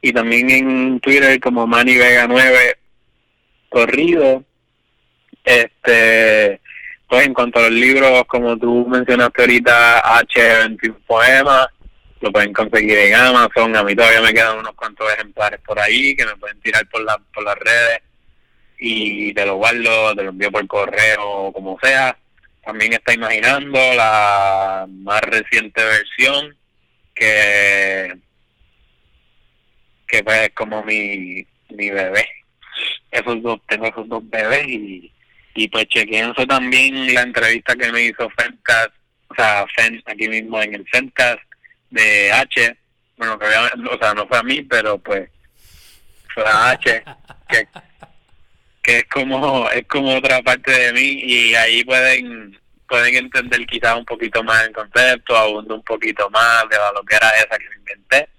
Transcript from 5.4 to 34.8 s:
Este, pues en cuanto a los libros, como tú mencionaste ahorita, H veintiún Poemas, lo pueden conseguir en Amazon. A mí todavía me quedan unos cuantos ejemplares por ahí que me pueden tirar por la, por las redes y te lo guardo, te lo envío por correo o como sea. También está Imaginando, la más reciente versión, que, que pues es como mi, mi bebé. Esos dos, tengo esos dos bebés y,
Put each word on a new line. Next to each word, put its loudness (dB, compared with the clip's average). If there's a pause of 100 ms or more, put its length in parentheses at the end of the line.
Este, 2 (480)
pues 4
en -2
cuanto 0
a 4
los 4
libros, 4
como -2
tú 0
mencionaste 0
ahorita, 6
H 0
veintiún 2
Poemas, 4 (540)
lo -4
pueden 0
conseguir 0
en 4
Amazon. 4
A 2
mí 0
todavía 6
me 4
quedan 2
unos -12
cuantos -6
ejemplares -6
por -8
ahí 0
que -2
me -8
pueden -16
tirar -2
por -6
la, -4 (160)
por -10
las -4
redes 0 (800)
y -6
te -2
lo -4
guardo, 0
te -8
lo -8
envío -6
por -6
correo -2
o -8
como -12
sea. 0 (480)
También -4
está -2
Imaginando, -2 (160)
la 0
más -4
reciente -4
versión, -2 (560)
que, 0 (1900)
que 0
pues 0
es 0
como -8
mi, -8 (260)
mi -10
bebé. -4 (840)
Esos -6
dos, -8
tengo -6
esos -10
dos -10
bebés -4
y, -14 (420)